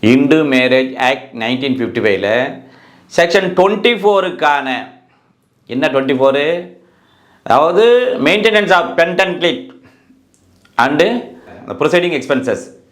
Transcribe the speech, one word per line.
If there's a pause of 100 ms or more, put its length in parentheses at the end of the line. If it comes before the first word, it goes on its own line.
(140)
இந்து (140)
மேரேஜ் (180)
ஆக்ட் (140)
நைன்டீன்
ஃபிஃப்டி
ஃபைவ்ல (840)
செக்ஷன் (120)
ட்வென்டி
ஃபோருக்கான (1040)
என்ன
ட்வென்டி
ஃபோரு? (1040)
அதாவது, (420)
maintenance
of (100)
parental (1500)
and (680)
the
proceeding
expenses. (320)